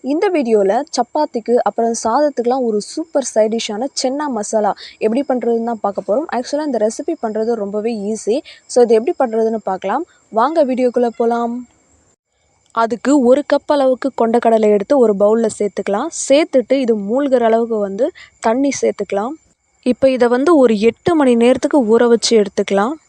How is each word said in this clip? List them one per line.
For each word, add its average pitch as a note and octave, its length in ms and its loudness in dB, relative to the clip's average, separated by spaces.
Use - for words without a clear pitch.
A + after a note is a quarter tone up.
இந்த E4+ 220 0
வீடியோல G#3+ 400 2
சப்பாத்திக்கு, B3 580 -2
அப்புறம் A#3 340 -2
சாதத்துக்குலாம் B3+ 640 0
ஒரு G#3 120 -2
சூப்பர் D4+ 400 -6
சைட் A3 240 0
டிஷ்ஷான A3+ 340 -6
சென்னா C#4 240 -4
மசாலா G#3 360 -2
எப்படி A3+ 240 0
பண்றதுன்னு A#3 400 -2
தான் A#3 160 -6
பார்க்க G3+ 220 -4
போறோம். C4+ 200 -2
Actually, D4 320 -4
இந்த A#3 140 -2
ரெசிபி D4 300 -4
பண்றது A3 280 -4
ரொம்பவே G#3 300 -6
ஈஸி. A3 260 -4
So, - 140 0
இது A3+ 120 2
எப்படி C4+ 240 0
பண்றதுன்னு A3+ 380 -2
பார்க்கலாம். G3 340 -4
வாங்க D4+ 300 2
வீடியோக்குள்ள B3 400 0
போலாம். A#3 360 -2
அதுக்கு A#3+ 320 0
ஒரு C#4 140 4
கப் C#4+ 220 0
அளவுக்கு C4 360 0
கொண்டக்கடலை A3+ 540 2
எடுத்து G#3 300 0
ஒரு G#3 180 2
பவுல்ல A3 260 2
சேர்த்துக்கலாம். G#3 520 -4
சேர்த்துட்டு C4+ 560 2
இது A3+ 120 0
மூழ்கிற B3 420 0
அளவுக்கு A3+ 380 0
வந்து G3+ 200 -2
தண்ணி C4 340 0
சேர்த்துக்கலாம். G#3+ 520 -4
இப்போ C4+ 240 2
இதை A#3 180 2
வந்து D4 180 2
ஒரு A3+ 100 4
எட்டு - 300 -4
மணி B3+ 120 4
நேரத்துக்கு C4+ 360 2
ஊற A#3 80 4
வச்சு - 180 0
எடுத்துக்கலாம். G3+ 520 -2